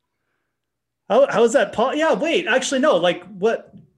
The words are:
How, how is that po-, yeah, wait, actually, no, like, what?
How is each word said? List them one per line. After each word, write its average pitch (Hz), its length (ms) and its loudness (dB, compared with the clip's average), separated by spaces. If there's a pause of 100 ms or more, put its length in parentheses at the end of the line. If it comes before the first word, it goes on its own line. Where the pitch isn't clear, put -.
(1080)
How, 247 220 4
how 190 140 2
is 226 80 2
that 254 200 0
po-, 247 200 -2
yeah, 302 220 0
wait, 269 320 -2
actually, 254 340 -2
no, 269 160 2
like, 175 300 -2
what? 202 480 -6 (220)